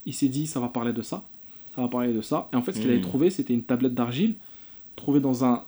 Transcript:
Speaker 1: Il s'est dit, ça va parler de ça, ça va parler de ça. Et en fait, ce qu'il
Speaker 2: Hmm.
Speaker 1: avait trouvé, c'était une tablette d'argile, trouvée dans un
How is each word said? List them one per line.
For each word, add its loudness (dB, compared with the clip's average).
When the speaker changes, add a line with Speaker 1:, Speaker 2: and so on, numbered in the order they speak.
Speaker 1:
Il -8
s'est 0
dit, -2
ça -4
va -2
parler -2
de -4
ça, -8
ça -8
va -2
parler 0
de 0
ça. -4
Et 0
en 2
fait, -4
ce -4
qu'il -2
Speaker 2:
Hmm. 4
Speaker 1:
avait 4
trouvé, 2
c'était -2
une 0
tablette 0
d'argile, 0
trouvée 2
dans 2
un 2